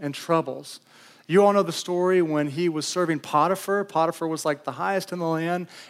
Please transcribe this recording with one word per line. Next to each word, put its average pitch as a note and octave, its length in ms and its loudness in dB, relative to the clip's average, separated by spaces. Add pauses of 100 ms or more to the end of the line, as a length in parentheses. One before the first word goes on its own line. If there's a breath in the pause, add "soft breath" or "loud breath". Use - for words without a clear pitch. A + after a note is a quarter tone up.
and C#3+ 120 -6
troubles? C#3+ 680 -4 (480 soft breath)
You F#3+ 160 6
all G3+ 80 8
know G3+ 120 4
the E3 80 -2
story F3+ 500 0
when D3+ 240 0
he D#3 220 -2
was D#3 180 -4
serving E3 320 0
Potiphar. F#3 640 0
Potiphar E3 460 0
was, D#3+ 160 -6
like, D3 180 -2
the C#3 100 -8
highest F#3 400 -4
in F3+ 60 -8
the E3+ 80 -4
land, E3 400 -2 (240 loud breath)